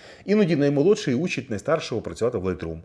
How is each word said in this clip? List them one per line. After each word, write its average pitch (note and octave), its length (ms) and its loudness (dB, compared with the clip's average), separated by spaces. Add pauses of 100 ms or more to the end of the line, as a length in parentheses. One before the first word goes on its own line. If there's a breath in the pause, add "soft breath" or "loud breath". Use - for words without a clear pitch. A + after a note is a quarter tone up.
(260 loud breath)
Іноді F#3+ 300 4
наймолодший C#3+ 600 2
учить C3+ 340 -4
найстаршого A#2+ 520 -2
працювати G#2+ 360 -2
в F#2 100 -2
Lightroom, E2 380 -4